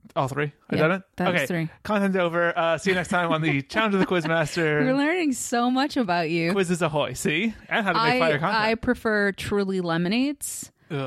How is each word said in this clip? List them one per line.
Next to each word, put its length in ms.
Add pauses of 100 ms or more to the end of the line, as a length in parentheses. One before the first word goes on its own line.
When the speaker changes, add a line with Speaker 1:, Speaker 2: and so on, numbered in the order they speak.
(140)
Speaker 1:
all 140
three? 240 (160)
I 80
Speaker 2:
Yeah, 60
Speaker 1:
done 100
it? 100 (140)
Speaker 2:
that 160
was 100
Speaker 1:
Okay. 40
Speaker 2:
three. 220 (160)
Speaker 1:
Content's 340
over. 400
Uh, 180
see 140
you 40
next 140
time 240
on 80
the 220
Speaker 2:
<laughs> 80
Speaker 1:
Challenge 240
of 60
the 60
Quizmaster. 800
Speaker 2:
We're 100
learning 380
so 380
much 260
about 320
you. 240
Speaker 1:
Quizzes 300
ahoy. 320
See? 400 (160)
And 160
how 80
to 40
make 160
Speaker 2:
I, 40
Speaker 1:
fire 200
content. 240
Speaker 2:
I 120
prefer 580
truly 480
lemonades. 880 (200)
Speaker 1:
Ugh, 160